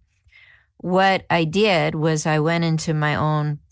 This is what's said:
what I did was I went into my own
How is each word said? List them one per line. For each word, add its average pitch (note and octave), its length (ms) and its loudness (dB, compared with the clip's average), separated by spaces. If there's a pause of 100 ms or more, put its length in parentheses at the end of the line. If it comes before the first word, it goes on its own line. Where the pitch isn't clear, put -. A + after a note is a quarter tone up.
(800)
what F#3 500 0
I E3+ 160 2
did E3 500 0
was D#3 300 -2
I D#3 140 0
went E3+ 260 0
into D#3+ 300 -2
my D3+ 220 -2
own D3+ 420 -2 (140)